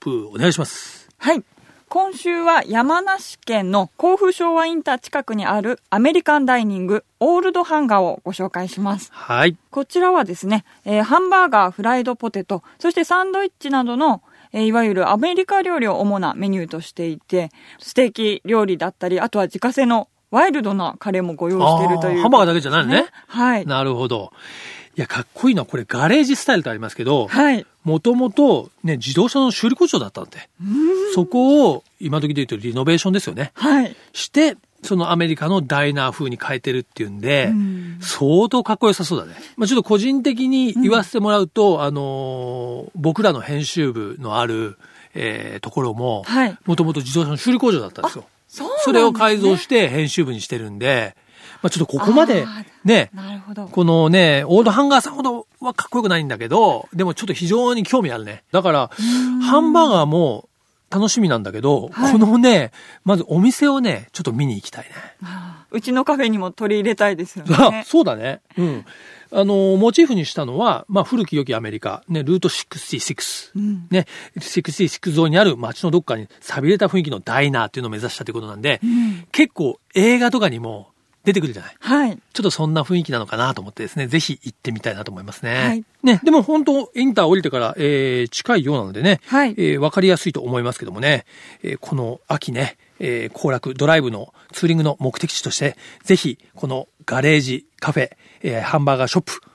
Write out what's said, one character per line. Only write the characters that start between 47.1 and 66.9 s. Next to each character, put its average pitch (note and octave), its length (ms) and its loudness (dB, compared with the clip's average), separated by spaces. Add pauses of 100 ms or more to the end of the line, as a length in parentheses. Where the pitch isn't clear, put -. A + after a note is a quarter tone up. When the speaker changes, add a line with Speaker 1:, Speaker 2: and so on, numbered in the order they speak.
Speaker 1:
動 E3 100 2
車 C#3+ 60 -4
の D3 60 -4
修 A#3+ 160 0
理 B3 60 2
工 A#3 140 2
場 C#3+ 80 0
だ G2 80 -8
っ - 40 -18
た - 100 -16
ん - 20 -10
で E4 80 -2
す - 60 -14
よ。 - 80 -18
Speaker 2:
あ、 - 40 -20 (160)
そ - 180 -14
う - 40 -10
な C5 60 -6
ん - 20 -4
で D5+ 60 -4
す C#5 80 2
ね。 - 20 2
Speaker 1:
そ - 0 -
れ A#3 100 6
を A#3 100 4
改 G#3+ 260 2
造 F#3+ 180 4
し F3 100 -6
て G#3+ 220 2
編 D3 200 -2
集 E3 160 0
部 C3 80 -6
に G#2+ 80 -8
し - 60 -12
て B2+ 100 -6
る A2+ 140 -8
ん G2+ 80 -14
で、 A#2+ 380 0 (480)
ま F3+ 40 2
あ、 - 20 -2
ち E3 100 -4
ょ - 20 2
っ - 40 0
と - 0 -
こ C#3 120 -4
こ G#3 140 2
ま D4+ 140 6
で、 F3 200 0
Speaker 2:
あ - 0 -
ー、 G#3 180 -14 (200)
Speaker 1:
ね、 F#3+ 300 4
Speaker 2:
な F#3+ 180 -12
る G3 80 -14
ほ G3+ 140 -16
ど。 G3+ 120 -12
Speaker 1:
こ F3+ 180 2
の E3 260 6
ね、 D#3 360 6
オ F3 100 4
ー - 20 8
ル A#3 60 6
ド A3 60 4
ハ A#3 120 2
ン C#4+ 80 4
ガ C4+ 80 6
ー - 20 4
さ D4 100 -8
ん C#4+ 40 -14
ほ C#4 80 -8
ど A#3+ 240 -6 (140)
は B3+ 120 -6
か - 140 -6
っ - 20 -18
こ A#3+ 120 -2
よ - 20 -4
く G3+ 80 0
な E3+ 80 2
い D#3 60 -2
ん C#3 40 -6
だ A#2+ 80 -4
け A2+ 100 -8
ど、 D#3 460 2
で F#3 120 -2
も E3+ 100 -2
ち - 80 -12
ょ - 20 -8
っ - 20 -10
と F#3 60 -2
非 E3+ 140 -4
常 A#3+ 260 2
に A3+ 120 -2
興 B3+ 180 2
味 D3+ 80 -2
あ A#2 80 -6
る G#2+ 60 -10
ね。 G#2 280 -14
だ F#3 100 4
か F3+ 80 2
ら、 C#3 220 2
Speaker 2:
う G#3 100 -8
ー - 20 -2
ん。 B3+ 360 0
Speaker 1:
ハ B3+ 200 4
ン D#4+ 120 4
バ E4 140 6
ー - 20 2
ガ F3+ 160 4
ー - 20 -2
も D3+ 420 0 (420)
楽 G3+ 180 0
し A#3 140 0
み F3 80 4
な A#2 80 2
ん G#2 40 -4
だ G2 100 -8
け A2 100 -8
ど、 C3+ 260 2
Speaker 2:
は C4 220 0
い。 - 20 2
Speaker 1:
こ A3 60 6
の A3 180 6
ね、 A3+ 340 6 (340)
ま G3 120 2
ず E3+ 120 0
お E3 120 2
店 B3+ 280 4
を C4+ 120 0
ね、 B2 320 -2
ち - 80 -12
ょ - 20 -6
っ - 20 -6
と B2 80 -2
見 C3+ 120 0
に A#2 120 -2
行 - 80 -12
き - 60 -14
た A2 120 -16
い - 20 -16
ね。 - 60 -20 (320)
Speaker 2:
あ F3+ 480 -16
ー、 - 40 -14
う A#3 60 -2
ち B3 120 -4
の C4 120 2
カ D4 120 0
フ C4+ 80 0
ェ A3+ 40 2
に A3 80 2
も F#3 140 -4
取 G#3 260 -2
り G#3 60 0
入 G3 80 0